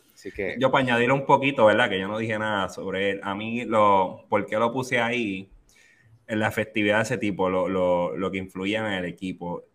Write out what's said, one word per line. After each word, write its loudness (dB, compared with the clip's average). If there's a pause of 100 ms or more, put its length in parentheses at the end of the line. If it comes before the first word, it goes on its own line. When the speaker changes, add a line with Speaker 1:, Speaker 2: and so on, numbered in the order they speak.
(140)
Speaker 1:
Así -16
que -6
Speaker 2:
Yo, 4
para 2
añadir 2
un 0
poquito, 4
¿verdad? 6
Que -2
yo -4
no -4
dije -2
nada -2
sobre -4
él. -6
A -4
mí, -6
lo, 2
¿por 0
qué -4
lo 0
puse -2
ahí? -4 (800)
En -2
la 2
efectividad 0
de 2
ese -4
tipo, -2
lo, 0
lo, 0
lo -4
que -6
influía -4
en -4
el -4
equipo. -10 (120)